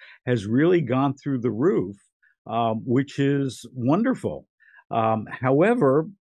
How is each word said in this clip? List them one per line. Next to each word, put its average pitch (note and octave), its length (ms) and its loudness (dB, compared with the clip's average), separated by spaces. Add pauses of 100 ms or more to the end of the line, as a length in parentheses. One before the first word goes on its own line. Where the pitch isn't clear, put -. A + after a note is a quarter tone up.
(280)
has A#2 180 0
really D#3+ 360 2
gone C3+ 340 0
through C#3 240 -4
the A#2+ 100 -2
roof, F3+ 460 0 (500)
um, A2+ 400 -2
which C3+ 320 0
is C#3 560 -2
wonderful. C3 720 -2 (460)
Um, A2 400 0
however, C#3+ 760 2 (140)